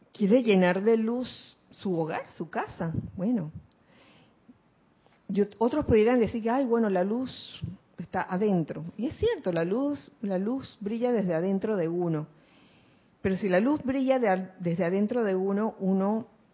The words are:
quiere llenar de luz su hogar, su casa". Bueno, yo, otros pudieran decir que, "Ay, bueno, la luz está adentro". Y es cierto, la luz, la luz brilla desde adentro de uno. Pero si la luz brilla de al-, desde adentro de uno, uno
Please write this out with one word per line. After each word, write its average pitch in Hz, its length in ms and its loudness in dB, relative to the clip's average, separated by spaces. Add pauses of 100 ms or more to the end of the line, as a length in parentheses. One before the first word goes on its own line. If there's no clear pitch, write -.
(120)
quiere 220 300 4
llenar 190 400 4
de 226 140 4
luz 233 600 -4 (140)
su 180 280 -4
hogar, 165 240 -4 (140)
su 165 140 -8
casa". 185 420 -6 (240)
Bueno, 185 340 -2 (1800)
yo, 202 160 0 (140)
otros 254 260 0
pudieran 240 340 4
decir 220 240 0
que, 226 80 -2
"Ay, 269 140 0
bueno, 226 260 2
la 185 140 2
luz 240 560 -6 (380)
está 180 240 -6
adentro". 180 640 0 (120)
Y 214 100 -4
es 320 100 -6
cierto, 349 360 0
la 165 120 0
luz, 277 460 -2 (120)
la 196 160 -2
luz 254 420 -6
brilla 233 320 -2
desde 190 220 0
adentro 196 420 0
de 165 120 0
uno. 165 380 -2 (960)
Pero 190 140 0
si 202 120 -2
la 180 120 4
luz 285 220 2
brilla 262 360 2
de 233 100 2
al-, 185 320 0
desde 170 240 0
adentro 208 400 0
de 190 100 0
uno, 196 460 0
uno 196 460 0 (280)